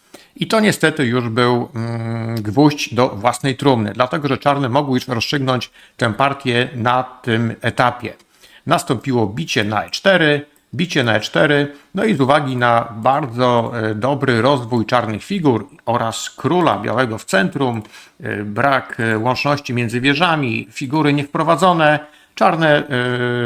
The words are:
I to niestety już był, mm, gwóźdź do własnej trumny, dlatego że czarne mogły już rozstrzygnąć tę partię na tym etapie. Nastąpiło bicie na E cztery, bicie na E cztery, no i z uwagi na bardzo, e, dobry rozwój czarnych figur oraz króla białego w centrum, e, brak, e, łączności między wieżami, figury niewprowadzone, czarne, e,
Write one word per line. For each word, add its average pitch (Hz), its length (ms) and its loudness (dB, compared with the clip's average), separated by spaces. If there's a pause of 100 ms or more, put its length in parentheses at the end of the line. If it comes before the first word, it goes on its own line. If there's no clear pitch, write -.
(400)
I 175 60 -2
to 220 140 0
niestety 156 440 2
już 120 240 0
był, 123 460 2
mm, 113 680 -6
gwóźdź 139 520 2
do 123 140 2
własnej 120 480 -2
trumny, 113 380 2
dlatego 139 340 -2
że 123 100 0
czarne 139 300 0
mogły 135 300 0
już - 100 -6
rozstrzygnąć 127 640 -2 (260)
tę 117 180 0
partię 127 600 0
na 123 300 0 (180)
tym 113 380 0
etapie. 120 520 0 (540)
Nastąpiło 127 600 0
bicie 120 380 -4
na 104 200 -2
E - 60 -14
cztery, 156 560 2 (280)
bicie 143 300 0
na 110 100 2
E 110 60 0
cztery, 147 520 0 (220)
no 202 100 0
i 220 100 2
z 135 60 0
uwagi 135 360 2
na 117 400 2
bardzo, 120 800 0
e, 110 200 -2
dobry 123 480 0
rozwój 120 440 0
czarnych 110 380 -2
figur 143 440 0 (180)
oraz 117 440 -4
króla 139 480 0
białego 110 400 -2
w - 60 -18
centrum, 139 580 -2 (380)
e, 104 240 -6
brak, 123 560 -2
e, 113 180 0
łączności 127 560 -2
między 120 260 -2
wieżami, 143 720 0
figury 143 420 0
niewprowadzone, 156 840 2 (360)
czarne, 160 420 2
e, 147 60 2 (640)